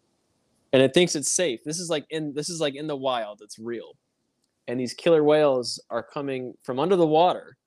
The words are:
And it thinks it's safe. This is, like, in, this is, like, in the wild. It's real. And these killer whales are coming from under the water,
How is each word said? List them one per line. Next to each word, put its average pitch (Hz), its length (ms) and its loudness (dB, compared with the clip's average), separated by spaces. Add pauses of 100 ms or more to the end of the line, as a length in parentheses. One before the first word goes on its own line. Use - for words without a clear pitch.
(720)
And 131 80 6
it 131 120 4
thinks 180 220 4
it's 143 160 -4
safe. 151 320 -2
This 156 160 -8
is, 175 100 -8
like, 156 200 -4
in, 156 240 -6
this 147 160 -6
is, 165 100 -8
like, 147 160 -2
in 151 120 -10
the 151 100 -6
wild. 117 440 -4
It's 107 180 -20
real. 110 360 -10 (720)
And 123 120 -4
these 123 140 -4
killer 165 300 4
whales 147 560 2 (100)
are 117 140 -4
coming 135 600 -8
from 127 160 -6
under 180 180 2
the 170 100 4
water, 156 480 2 (120)